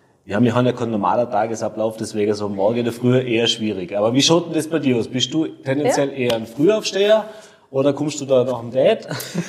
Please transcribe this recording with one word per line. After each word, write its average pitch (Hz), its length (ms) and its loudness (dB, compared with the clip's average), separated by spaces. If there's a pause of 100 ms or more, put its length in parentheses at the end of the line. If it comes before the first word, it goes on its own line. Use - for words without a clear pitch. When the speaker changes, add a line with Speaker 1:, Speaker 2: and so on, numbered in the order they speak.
(260)
Speaker 1:
„Ja, 98 160 0
wir 117 140 4
haben 123 100 4
ja 123 60 4
keinen 117 200 -4
normalen 107 380 0
Tagesablauf, 110 680 -2
deswegen 104 360 -2
so 101 160 -4
morgen 101 280 0
in 120 80 -2
der 117 80 -2
Früh 127 260 2
eher 117 260 0
schwierig.“ 101 500 -4
Aber 110 200 2
wie 143 80 4
schaut 165 240 4
denn 160 60 -8
das 151 140 -2
bei 160 120 -2
dir 131 180 2
aus? 107 120 -2
Bist 120 220 -2
du 156 140 0
tendenziell 143 640 0
Speaker 2:
Ja. 135 60 -10
Speaker 1:
eher 120 220 0
ein 110 100 -6
Frühaufsteher 208 760 2 (440)
oder 135 240 2
kommst 147 260 -4
du 139 60 -6
da 127 200 4
nach 123 160 -4
dem 117 100 -10
Date? 170 360 2 (420)